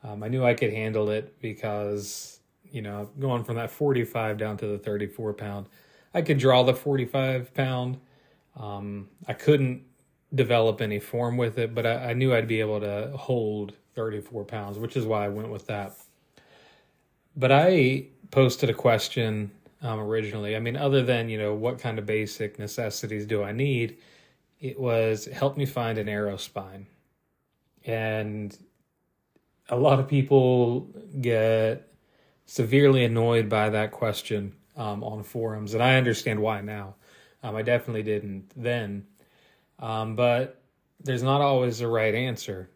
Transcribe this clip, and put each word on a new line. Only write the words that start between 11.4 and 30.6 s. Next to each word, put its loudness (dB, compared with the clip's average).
it, -2
but -2
I, 0
I -2
knew 2
I'd 2
be 0
able -2
to -4
hold -2
thirty-four -6
pounds, -10
which -8
is -2
why 0
I -2
went -6
with -10
that. -8
But 4
I 6
posted 4
a 0
question, 0
um, -6
originally. -4
I -4
mean, -4
other 4
than, 2
you -4
know, 0
what -2
kind -4
of -8
basic -4
necessities -6
do -2
I -6
need? -2
It -10
was, 0
"Help -2
me 0
find -2
an -4
arrow -2
spine." -12
And -4
A -2
lot 6
of 0
people 4